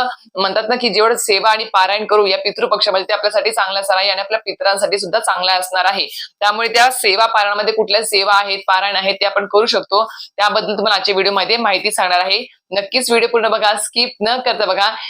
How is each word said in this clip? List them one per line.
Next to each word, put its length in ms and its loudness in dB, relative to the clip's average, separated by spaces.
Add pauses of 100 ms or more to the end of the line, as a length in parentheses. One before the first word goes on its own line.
(360)
म्हणतात 340 0
ना 60 0
की 140 -2
जेवढं 260 2
सेवा 340 0
आणि 140 0
पारायण 420 0
करू 200 4
या 120 2
पितृपक्षामध्ये, 720 -2
ते 60 -2
आपल्यासाठी 380 0
चांगलं 300 -2
असणार 160 0
आहे 120 0
आणि 120 -2
आपल्या 180 -4
पितरांसाठी 600 -2
सुद्धा 200 -2
चांगलं 320 0
असणार 340 0
आहे. 200 0 (340)
त्यामुळे 280 0
त्या 240 4
सेवा 340 2
पारायणामध्ये 480 0
कुठल्या 300 0
सेवा 300 0
आहेत, 260 0
पारायण 360 0
आहेत, 200 0
ते 100 -2
आपण 200 0
करू 200 2
शकतो. 400 0 (320)
त्याबद्दल 360 0
तुम्हाला 220 0
आजच्या 180 0
व्हिडिओमध्ये 440 0
माहिती 340 0
सांगणार 280 0
आहे. 260 -2 (320)
नक्कीच 340 -2
व्हिडिओ 180 2
पूर्ण 180 2
बघा, 280 2
स्किप 340 -4 (120)
न 180 0
करता 260 -2
बघा, 300 0 (140)